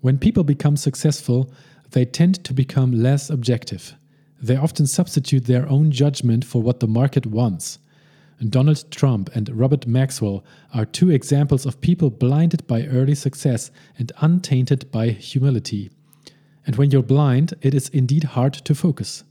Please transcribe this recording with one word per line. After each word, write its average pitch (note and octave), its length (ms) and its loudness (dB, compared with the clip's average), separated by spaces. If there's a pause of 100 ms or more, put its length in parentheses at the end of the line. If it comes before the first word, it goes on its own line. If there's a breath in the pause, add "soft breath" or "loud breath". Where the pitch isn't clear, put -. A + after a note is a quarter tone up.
When C3 160 2
people G#3 260 2
become D3 320 2
successful, C3+ 720 -2 (400 loud breath)
they B2 140 2
tend E3+ 400 0
to - 80 -8
become B2+ 500 0
less C#3 280 0
objective. A#2+ 640 -4 (460 soft breath)
They B2 160 0
often D3 300 0
substitute C#3 600 -2
their B2 220 2
own D3 220 4
judgment B2+ 540 0
for A#2+ 180 -2
what B2 180 0
the A#2+ 60 0
market B2 400 0
wants. A2 520 -4 (720 soft breath)
Donald C#3 400 2
Trump A2+ 440 -2
and A2 140 -4
Robert C3 380 0
Maxwell A#2 580 -2 (300 soft breath)
are A2 100 0
two - 260 2
examples C#3+ 540 2
of B2+ 160 -6
people E3+ 300 2
blinded D3+ 560 0
by A#2 200 -2
early C3+ 280 2
success C3 560 -4 (280 soft breath)
and A#2+ 220 -6
untainted C#3+ 720 0
by A2+ 160 0
humility. A2+ 840 -4 (760 soft breath)
And B2 100 -4
when C#3 140 2
you're C3+ 120 4
blind, C#3 600 2
it C3+ 120 2
is C#3 140 -2
indeed C#3 360 0
hard C3 280 0
to - 220 -2
focus. - 560 -4